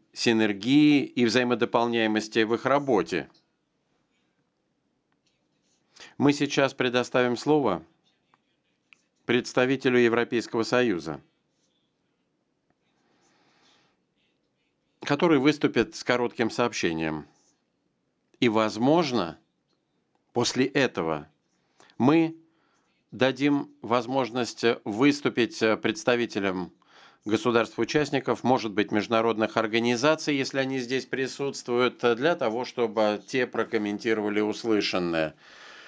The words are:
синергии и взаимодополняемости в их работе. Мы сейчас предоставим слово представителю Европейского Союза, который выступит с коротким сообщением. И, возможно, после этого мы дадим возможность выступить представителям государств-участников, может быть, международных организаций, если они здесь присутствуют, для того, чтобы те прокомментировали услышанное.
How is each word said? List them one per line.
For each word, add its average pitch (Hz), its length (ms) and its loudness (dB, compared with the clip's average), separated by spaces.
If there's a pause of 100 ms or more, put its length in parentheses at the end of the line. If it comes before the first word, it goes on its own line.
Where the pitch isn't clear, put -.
(140)
синергии 120 920 2
и 120 220 0
взаимодополняемости 117 1160 0
в 110 100 0
их 117 140 -4
работе. 110 600 0 (3000)
Мы 139 120 6
сейчас 143 440 0
предоставим 123 600 0
слово 117 480 0 (1400)
представителю 127 720 0
Европейского 117 640 2
Союза, 90 600 -2 (3750)
который 147 380 2
выступит 139 560 0
с - 80 -14
коротким 120 480 -2
сообщением. 80 720 -2 (1160)
И, 120 80 4
возможно, 110 880 0 (960)
после 120 320 0
этого 85 600 -2 (720)
мы 160 360 4 (760)
дадим 135 580 0 (140)
возможность 120 840 -2 (180)
выступить 123 760 0 (240)
представителям 107 880 -2 (500)
государств-участников, 117 1200 0
может 113 280 2
быть, 101 200 0
международных 110 680 0
организаций, 120 760 0
если 139 220 -4
они 135 220 -2
здесь 127 260 -6
присутствуют, 127 920 -2
для 123 360 2
того, 120 300 -4
чтобы 107 600 0
те 127 180 -2
прокомментировали 107 960 -2
услышанное. 101 960 0 (520)